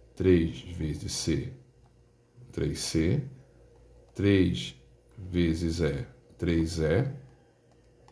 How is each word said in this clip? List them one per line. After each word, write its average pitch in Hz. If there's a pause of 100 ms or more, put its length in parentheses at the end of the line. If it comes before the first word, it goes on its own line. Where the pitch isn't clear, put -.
(160)
três 87
vezes 85
C, 69 (1000)
três 80
C. 85 (880)
Três 95 (420)
vezes 87
E, 71 (320)
três 82
E. 85 (1040)